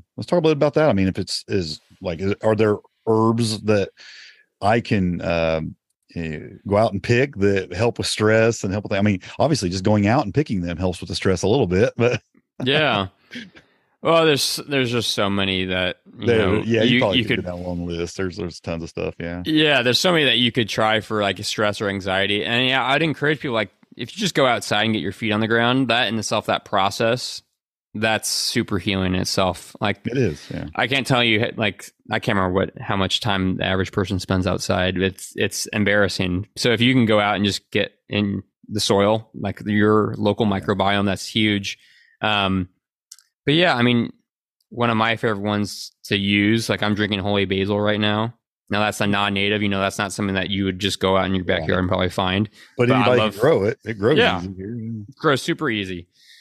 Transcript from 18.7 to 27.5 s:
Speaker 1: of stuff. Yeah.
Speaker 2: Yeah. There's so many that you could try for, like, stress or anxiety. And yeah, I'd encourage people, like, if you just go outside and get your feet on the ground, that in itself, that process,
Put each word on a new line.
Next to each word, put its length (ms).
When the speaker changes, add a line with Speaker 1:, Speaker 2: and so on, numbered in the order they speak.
Speaker 1:
of 80
stuff. 300
Yeah. 260
Speaker 2:
Yeah. 380
There's 160
so 120
many 140
that 120
you 140
could 160
try 340
for, 200
like, 220
stress 380
or 60
anxiety. 560
And 240
yeah, 160
I'd 200
encourage 360
people, 140
like, 160
if 180
you 40
just 140
go 140
outside 380
and 80
get 100
your 80
feet 200
on 80
the 80
ground, 420
that 180
in 100
itself, 300
that 180
process, 800